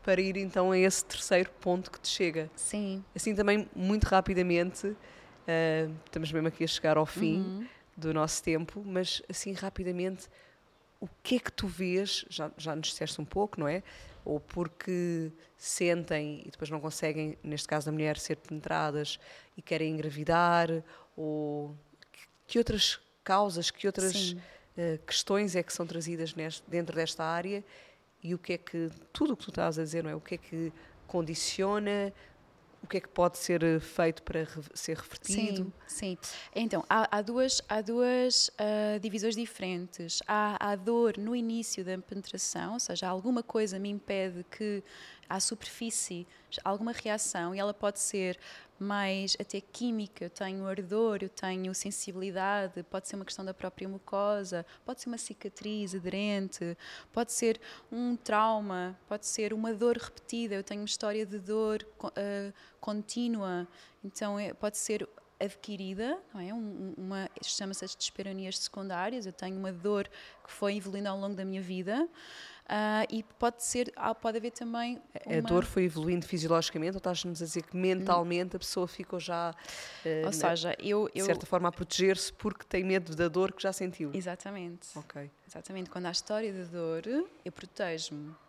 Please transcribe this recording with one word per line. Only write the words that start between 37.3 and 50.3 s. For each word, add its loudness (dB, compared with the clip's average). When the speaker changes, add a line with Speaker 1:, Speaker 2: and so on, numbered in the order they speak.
Speaker 2:
há 2
duas, 4
ah, 0
divisões -2
diferentes. -4
Há 2
a 2
dor 4
no -2
início -2
da -2
penetração, -6
ou -4
seja, -2
alguma 2
coisa 0
me -2
impede -2
que -2
à -2
superfície -4
alguma 0
reação, -2
e -4
ela 2
pode 0
ser 0
mais 0
até -4
química, -4
eu -6